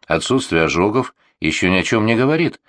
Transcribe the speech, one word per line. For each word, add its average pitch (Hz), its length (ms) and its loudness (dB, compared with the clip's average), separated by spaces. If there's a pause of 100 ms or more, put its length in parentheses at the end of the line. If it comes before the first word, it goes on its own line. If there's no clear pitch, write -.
отсутствие 82 580 0
ожогов 92 500 0 (260)
еще 78 280 0
ни 90 80 2
о 90 60 2
чем 107 240 0
не 113 100 2
говорит. 147 520 0